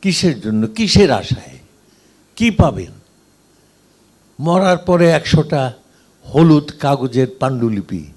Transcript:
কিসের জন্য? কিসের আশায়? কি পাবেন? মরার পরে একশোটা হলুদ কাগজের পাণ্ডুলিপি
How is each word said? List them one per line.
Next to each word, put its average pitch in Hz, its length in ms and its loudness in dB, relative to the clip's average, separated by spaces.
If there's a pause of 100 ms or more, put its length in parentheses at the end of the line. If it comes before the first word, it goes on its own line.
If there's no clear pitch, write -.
কিসের 175 380 -2
জন্য? 107 220 -2 (140)
কিসের 202 360 2
আশায়? - 460 -6 (800)
কি 233 100 0 (120)
পাবেন? 123 320 0 (1500)
মরার 180 480 0
পরে 175 200 4 (120)
একশোটা 151 440 0 (640)
হলুদ 151 420 4 (120)
কাগজের 131 480 -2 (100)
পাণ্ডুলিপি 113 640 -4 (140)